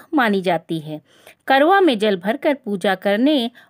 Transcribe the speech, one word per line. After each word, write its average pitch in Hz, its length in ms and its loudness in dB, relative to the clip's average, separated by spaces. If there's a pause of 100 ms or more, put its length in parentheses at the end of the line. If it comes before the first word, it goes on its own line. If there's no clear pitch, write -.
(140)
मानी 220 280 0
जाती 175 380 -4
है। 151 200 -12 (460)
करवा 311 340 4
में 294 180 2
जल 208 180 0
भरकर 240 380 -2
पूजा 202 400 -4
करने 233 560 0 (200)